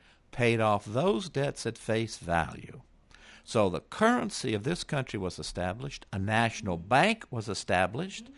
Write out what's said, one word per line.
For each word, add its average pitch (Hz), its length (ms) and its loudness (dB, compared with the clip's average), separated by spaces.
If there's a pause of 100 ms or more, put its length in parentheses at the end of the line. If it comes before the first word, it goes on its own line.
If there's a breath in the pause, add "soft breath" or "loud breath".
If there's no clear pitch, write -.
(320 soft breath)
paid 117 280 4
off 107 240 4
those 180 440 0
debts 139 380 -4
at 113 120 -4
face 113 380 -2
value. - 640 -2 (640 loud breath)
So 104 220 4
the 82 120 -2
currency 214 720 0
of 104 100 -4
this 170 200 -4
country 127 340 -4
was 92 200 -4
established. 98 720 -6
A 101 80 -4
national 107 600 0
bank 139 520 2
was 113 160 -6
established 110 920 0